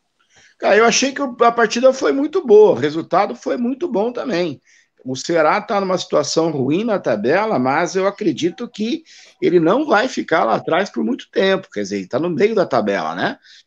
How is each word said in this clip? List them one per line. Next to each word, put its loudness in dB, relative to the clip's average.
Cara, 4
eu 6
achei 2
que -10
o, -6
a 6
partida 2
foi -2
muito -2
boa, 8
o 0
resultado -2
foi -6
muito -4
bom -2
também. -4
O -8
Ceará 0
tá -4
numa -2
situação -2
ruim -2
na -2
tabela, 0
mas -2
eu 0
acredito -4
que -6
ele 2
não 2
vai 2
ficar -2
lá 0
atrás -2
por -6
muito -6
tempo, 0
quer -6
dizer, -6
ele -10
tá -4
no -4
meio 0
da 2
tabela, -2
né? -4